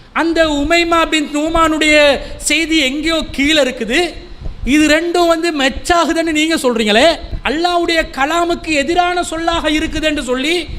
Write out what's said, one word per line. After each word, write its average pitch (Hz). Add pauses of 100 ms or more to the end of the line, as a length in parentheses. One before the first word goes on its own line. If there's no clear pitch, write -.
(140)
அந்த 330
உமைமா 330
பின் 311
நூமானுடைய 302 (180)
செய்தி 311
எங்கேயோ 302
கீழே 294
இருக்குது. 254 (520)
இது 302
ரெண்டும் 339
வந்து 330
மெச்சாகுதுன்னு 320
நீங்க 311
சொல்றீங்களே, 240 (280)
அல்லாஹ்வுடைய 339 (100)
கலாமுக்கு 339
எதிரான 339
சொல்லாக 330
இருக்குதுன்னு 311
சொல்லி 277 (140)